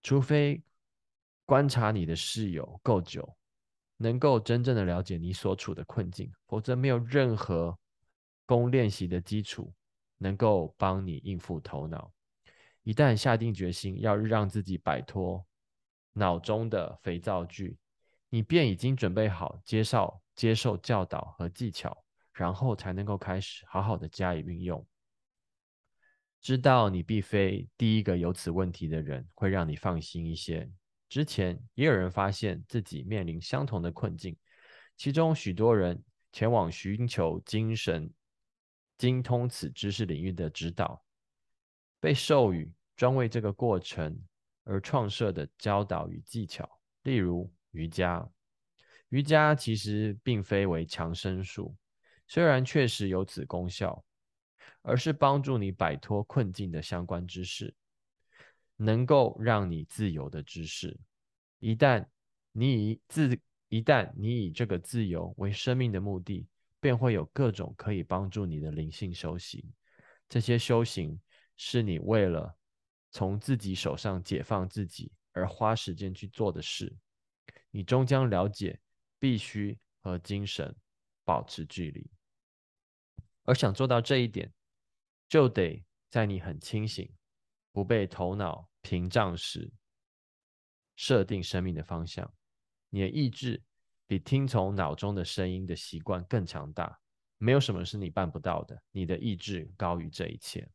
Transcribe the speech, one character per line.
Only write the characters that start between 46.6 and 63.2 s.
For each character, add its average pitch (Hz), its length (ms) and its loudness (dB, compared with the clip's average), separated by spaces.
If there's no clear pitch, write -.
例 135 140 -2
如 87 360 0
瑜 82 160 -6
伽。 87 420 -2
瑜 135 140 2
伽 151 320 8
其 113 200 0
实 104 460 0
并 110 220 0
非 98 240 2
为 82 180 0
强 85 280 -4
身 92 300 -4
术， - 320 -10
虽 170 160 2
然 135 200 6
确 131 240 4
实 104 200 0
有 92 180 2
此 - 200 -10
功 90 220 -4
效， - 380 -4
而 - 120 2
是 139 160 0
帮 143 300 4
助 131 160 0
你 98 140 0
摆 82 240 0
脱 104 280 -2
困 101 300 0
境 95 160 -6
的 80 120 -6
相 90 240 -6
关 87 200 -6
知 90 180 -10
识， - 300 -10
能 110 300 2
够 135 340 6
让 107 300 2
你 80 160 -4
自 104 260 -2
由 71 180 -4
的 76 140 -8
知 82 220 -10
识。 - 340 -10
一 113 140 0
旦 117 320 6
你 110 380 2
以 113 180 -4
自-， 135 300 2